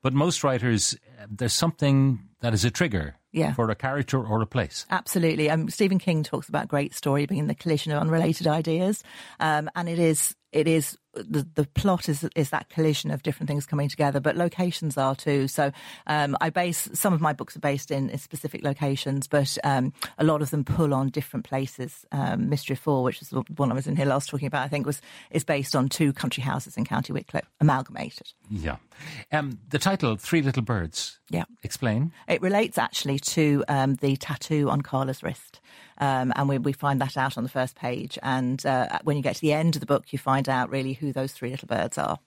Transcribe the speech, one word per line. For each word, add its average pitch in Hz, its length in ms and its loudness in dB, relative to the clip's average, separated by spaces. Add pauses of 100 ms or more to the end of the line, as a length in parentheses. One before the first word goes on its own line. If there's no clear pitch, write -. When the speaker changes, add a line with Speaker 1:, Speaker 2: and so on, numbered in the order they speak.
Speaker 1:
but 131 140 0
most 160 280 2
writers, 120 540 2 (240)
uh, 104 80 -16
there's 110 240 -2
something 139 720 4 (120)
that 117 160 0
is 98 100 2
a 120 60 4
trigger 85 460 -2 (140)
Speaker 2:
Yeah. 151 220 0
Speaker 1:
for 113 160 0
a 107 60 0
character 135 500 -2
or 110 160 2
a 107 60 0
place. - 420 -4
Speaker 2:
Absolutely. 160 640 2
Um, 160 180 0
Stephen 190 300 2
King 160 240 2
talks - 260 -6
about - 180 -2
great 143 280 -2
story 143 320 0
being 165 180 -2
the 147 80 -2
collision 156 380 -2
of 147 100 0
unrelated 165 460 2
ideas, 165 560 0 (360)
um, 151 360 2
and 175 120 -4
it 170 120 -2
is, 160 360 4 (160)
it 151 160 4
is 160 300 2 (160)
the, 143 320 -2 (100)
the 147 100 2 (100)
plot 185 320 2
is, 151 200 -2 (100)
is 147 140 0
that - 180 -4
collision 156 420 0
of 143 100 -4
different 147 280 -4
things 143 160 -2
coming 143 240 0
together, 139 320 0
but 143 160 0
locations 170 600 -2
are 135 160 2
too. 139 360 0
So, 139 220 0 (360)
um, 147 320 2
I 165 100 2
base, 175 440 -2
some - 200 2
of 160 60 4
my 151 140 2
books - 240 -8
are - 20 -14
based 139 320 0
in, 135 180 0
in - 80 -6
specific - 460 -8
locations, 139 640 -2
but, 139 380 2
um, 131 260 2 (260)
a 156 60 2
lot 156 180 4
of 143 100 -2
them 147 120 0
pull 156 300 2
on 135 160 2
different 135 360 -6
places. 135 680 -6
Um, 139 340 -2
Mystery 139 280 -2
of - 40 -10
Four, 139 240 2
which - 180 -2
is - 80 -18
the 123 140 -2 (140)
one 139 140 2
I 120 40 0
was 131 120 -4
in 147 100 -2
here 139 80 2
last 139 240 0
talking 143 180 -4
about, 131 160 -2
I 131 60 -6
think 143 160 -2
was, 143 160 -4 (300)
is 160 120 0
based 143 320 0
on 135 140 2
two 143 240 2
country - 300 -4
houses - 340 -4
in - 80 -2
County - 260 -4
Wicklow, - 300 -4 (180)
amalgamated. - 720 0 (180)
Speaker 1:
Yeah. 80 280 -4 (560)
Um, 143 340 -2
the 143 120 0
title, 160 360 2
Three 160 260 2
Little 135 220 2
Birds. 90 560 -4 (100)
Speaker 2:
Yeah. - 140 -2 (180)
Speaker 1:
Explain. 123 520 -2 (160)
Speaker 2:
It - 120 2
relates 202 360 0
actually 139 420 -2
to, 147 480 2
um, 135 280 2
the 135 200 2
tattoo 147 540 -2
on 143 120 2
Carla's 135 420 -2
wrist. - 360 -10 (380)
Um, 131 380 2
and 139 140 2
we, 139 80 2
we 139 160 0
find 139 280 0
that 131 140 -2
out 135 220 0
on 117 60 -4
the 127 60 -4
first 127 260 -2
page. 127 480 -6
And, 131 420 0
uh, 127 380 2
when 147 140 0
you 135 60 -2
get 131 120 0
to - 60 -8
the 151 120 4
end 160 220 2
of 143 60 -4
the - 40 -8
book, 139 260 2
you 139 60 -4
find 135 320 0
out 127 220 0
really 135 220 -2
who 139 200 -4
those 135 180 -4
three 123 200 -8
little 139 160 -10
birds - 300 -2
are. 73 300 -2